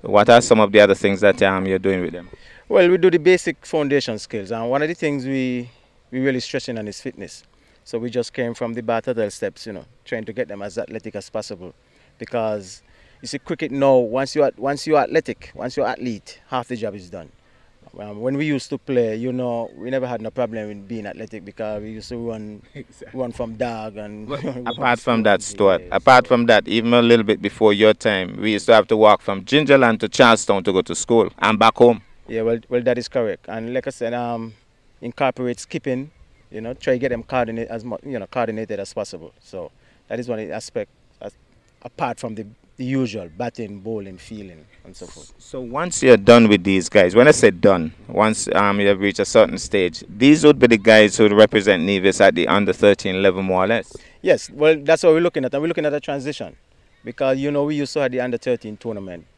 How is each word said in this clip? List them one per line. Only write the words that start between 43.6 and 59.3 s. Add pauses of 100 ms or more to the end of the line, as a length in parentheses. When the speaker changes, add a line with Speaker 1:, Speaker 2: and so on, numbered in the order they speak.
Speaker 2:
bowling,
fielding, (180)
and
so
forth.
Speaker 1:
So
once
you're
done
with
these
guys,
when
I
say
done, (160)
once,
um,
you
have
reached
a
certain
stage,
these
would
be
the
guys
who
would
represent
Nevis
at
the
under
thirteen
level,
more
or
less? (260)
Speaker 2:
Yes,
well,
that's
what
we're
looking
at.
And
we're
looking
at
a
transition (480)
because,
you
know,
we
used
to
have
the
under
thirteen
tournament (120)